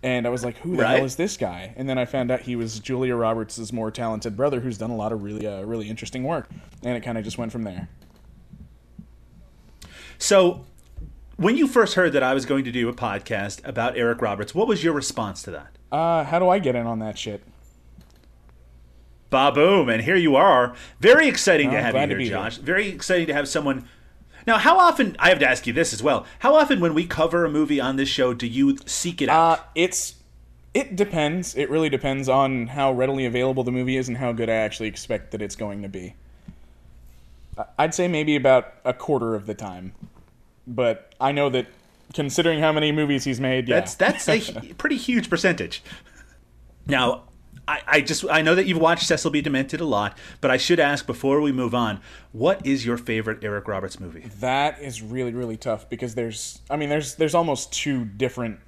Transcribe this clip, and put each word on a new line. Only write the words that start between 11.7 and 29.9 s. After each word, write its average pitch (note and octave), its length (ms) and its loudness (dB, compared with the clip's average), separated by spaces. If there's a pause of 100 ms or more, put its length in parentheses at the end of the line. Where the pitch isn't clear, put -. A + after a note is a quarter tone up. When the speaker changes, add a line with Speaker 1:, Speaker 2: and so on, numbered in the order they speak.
Speaker 2:
heard F3 180 4
that C#3 100 4
I B2+ 100 2
was C3+ 120 0
going C3+ 200 0
to A#2+ 60 -8
do A#2+ 180 0
a A#2+ 40 -6
podcast G2+ 760 -6
about A#2 300 -2
Eric A#2 240 0
Roberts, G#2 340 -4
what F#3 120 0
was G#3 160 0
your E3 100 2
response A2 500 -6
to G2 80 -12
that? D2 260 -16 (140)
Speaker 1:
Uh, D#3+ 340 0
how D#3+ 140 0
do F3+ 100 4
I F#3+ 100 6
get C3+ 160 0
in A#2 120 -2
on A2+ 120 -4
that G#2+ 180 -8
shit? G#2 260 -10 (1900)
Speaker 2:
Ba-boom, C#3+ 600 4
and A2+ 120 0
here D3 140 0
you E3 200 4
are. C3 380 6 (260)
Very C#4 280 8
exciting D#3 420 4
Speaker 1:
Oh, - 40 0
Speaker 2:
to G#2+ 80 2
have A#2 120 0
Speaker 1:
glad C3 100 2
Speaker 2:
you D3 40 0
Speaker 1:
to - 60 -2
Speaker 2:
here, - 40 -4
Speaker 1:
be C3+ 80 -2
here. G#2 80 -2
Speaker 2:
Josh. G2+ 240 -4
Very F#3 320 -2
exciting F3 380 -2
to D3 60 -2
have C#3+ 140 -2
someone. C#3 400 -2 (580)
Now, A#3 120 4
how D4 220 6
often, D#4 400 4
I E3 100 6
have F3+ 100 6
to C#3 100 4
ask B2 180 0
you A#2+ 60 -2
this D#3 200 2
as G#2 80 -8
well, B2+ 240 2 (140)
how C#4 160 6
often C#4+ 240 6
when E3+ 140 2
we E3 120 2
cover E3 380 0
a D#3+ 60 2
movie D3 320 0
on C3+ 160 -2
this C3+ 100 0
show B2+ 260 0
do A#2 140 -6
you C3+ 380 2
seek - 360 -4
it C3+ 60 0
out? D#3+ 320 4
Speaker 1:
Uh, - 20 -18 (140)
it's, - 400 -2 (580)